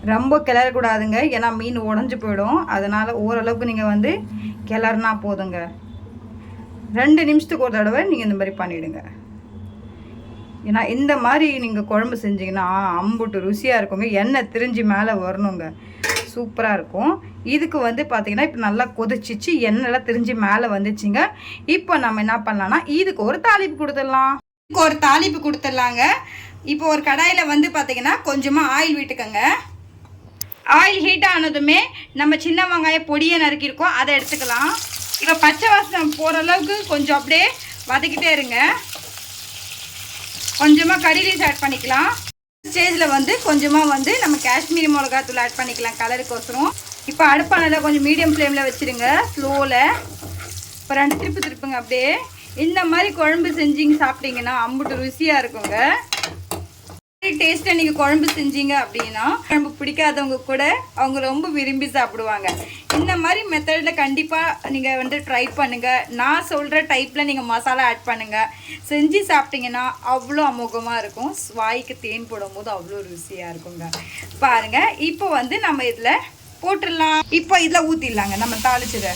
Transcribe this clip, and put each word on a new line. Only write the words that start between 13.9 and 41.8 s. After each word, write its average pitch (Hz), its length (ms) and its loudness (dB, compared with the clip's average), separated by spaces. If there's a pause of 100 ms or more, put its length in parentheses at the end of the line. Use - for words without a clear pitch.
எண்ணெய் 254 320 0
திரிஞ்சு 233 300 -2 (100)
மேல 214 300 2
வரணுங்க, 185 420 -4 (680)
சூப்பரா 226 440 -2
இருக்கும். 226 360 -2 (420)
இதுக்கு 311 320 0
வந்து 233 260 -2
பாத்தீங்கன்னா 214 360 0
இப்ப 240 180 -8
நல்லா 226 180 2 (140)
கொதிச்சிச்சு, 220 540 -2 (160)
எண்ணெயெல்லாம் 247 400 0
திரிஞ்சு 226 260 0 (100)
மேல 220 300 2
வந்துச்சுங்க. 208 480 0 (540)
இப்ப 359 280 2
நம்ம 214 200 0
என்ன 226 120 2 (120)
பண்ணலாம்னா 208 300 2 (200)
இதுக்கு 381 300 0
ஒரு 320 180 -2
தாளிப்பு 392 340 2
கொடுத்துடலாம். 269 560 0 (320)
இதுக்கு 330 180 4
ஒரு 311 100 2 (100)
தாளிப்பு 311 400 4
கொடுத்துடலாங்க. 254 560 0 (680)
இப்போ 302 220 -2
ஒரு 302 160 0
கடாயில 349 320 4 (100)
வந்து 302 160 4 (120)
பாத்தீங்கன்னா 262 360 0 (140)
கொஞ்சமா 277 340 2 (140)
ஆயில் 311 240 2
விட்டுக்கோங்க. 220 400 -4 (1400)
ஆயில் 381 280 6
ஹீட் 381 280 4
ஆனதுமே 311 440 2 (420)
நம்ம 302 140 4 (100)
சின்ன 349 280 2
வெங்காயம் 320 360 2
பொடியை 320 360 2
நறுக்கியிருக்கோம், 285 560 0
அதை 277 180 2
எடுத்துக்கலாம். 262 540 0 (500)
இப்ப 320 220 2
பச்சை 311 280 4
வாசனை 392 300 4 (160)
போற 320 240 2
அளவுக்கு 359 340 2 (160)
கொஞ்சம் 285 260 2
அப்படியே 320 280 4 (460)
வதக்கிட்டே 311 440 0
இருங்க. 254 220 -2 (2000)
கொஞ்சமா 311 360 6 (100)
கறி 330 200 6
லீவ்ஸ் 359 220 2
ஆட் 285 160 0
பண்ணிக்கலாம். 269 480 2 (540)